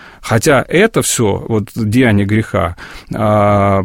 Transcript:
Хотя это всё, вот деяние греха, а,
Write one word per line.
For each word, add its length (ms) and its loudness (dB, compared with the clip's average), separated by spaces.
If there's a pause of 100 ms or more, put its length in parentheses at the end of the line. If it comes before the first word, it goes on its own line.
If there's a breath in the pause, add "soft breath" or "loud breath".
(200 loud breath)
Хотя 480 0
это 360 0
всё, 440 -2
вот 280 -2
деяние 500 2
греха, 500 -2 (380 loud breath)
а, 720 2